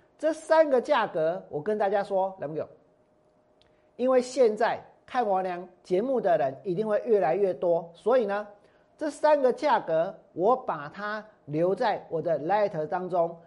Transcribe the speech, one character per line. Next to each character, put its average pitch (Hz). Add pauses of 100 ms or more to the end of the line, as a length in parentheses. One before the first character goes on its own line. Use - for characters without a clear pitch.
(180)
这 311
三 311
个 254
价 233
格， 175
我 147
跟 214
大 202
家 202
说， 190
有 143
没 151
有？ - (1300)
因 247
为 254
现 247
在 202 (260)
看 247
王 185
良 180 (140)
节 185
目 247
的 175
人 135
一 190
定 214
会 208
越 214
来 165
越 190
多， 170
所 247
以 226
呢， 208 (480)
这 302
三 294
个 247
价 254
格 170 (160)
我 208
把 160
它 208 (220)
留 165
在 208
我 160
的 160
Light 175
当 180
中， 170